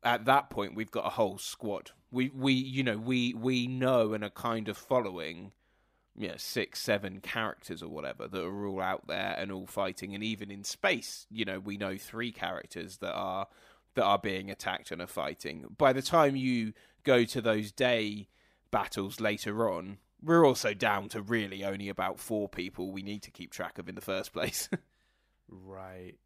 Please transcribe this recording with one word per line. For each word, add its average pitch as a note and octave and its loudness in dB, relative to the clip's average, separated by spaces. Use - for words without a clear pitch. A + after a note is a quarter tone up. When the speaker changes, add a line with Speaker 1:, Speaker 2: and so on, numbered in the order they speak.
Speaker 1:
at A#2 4
that C3 6
point - -4
we've G#2+ -6
got - 0
a G#2 0
whole G2 2
squad. - -6
We, B2+ 0
we, C3+ 2
you C3 2
know, A2+ 2
we, B2 2
we B2 2
know B2+ 4
and G#2+ -2
are G#2 -2
kind A2+ -2
of G2+ -4
following, F#2 -2
you G2+ -4
know, F2 -8
six, - -4
seven G2 0
characters - -4
or E2 -8
whatever C#2 -6
that F#2 -4
are G2+ -4
all F#2+ -4
out F#2 -2
there F#2+ -2
and G2 -4
all F#2+ -8
fighting. G2 -4
And G2+ -6
even G#2+ -4
in G2+ -12
space, - -2
you A2 -2
know, F#2+ -2
we G2+ -6
know G2 -2
three A#2 -6
characters F2+ -8
that F#2+ -4
are, F#2+ -4
that B2 4
are G2+ 6
being G2 -4
attacked - -4
and E2+ -6
are F2 -6
fighting. D2+ -6
By C3+ 8
the C3+ -2
time D3 6
you B2 0
go B2 8
to A#2+ -2
those G#2+ 2
day G#2+ 2
battles G2+ -2
later G#2+ 0
on, F#2+ -4
we're E3 8
also B2 6
down G2+ 2
to A2 -6
really G2 0
only G2 -2
about F#2+ -2
four G#2+ -2
people F#2 -6
we F#2+ -8
need G2+ -8
to - -16
keep - -14
track - -8
of F2 -12
in F#2 -10
the F#2 -12
first F#2+ -4
place. - -4
<laughs> - -2
Speaker 2:
Right. F#2+ -14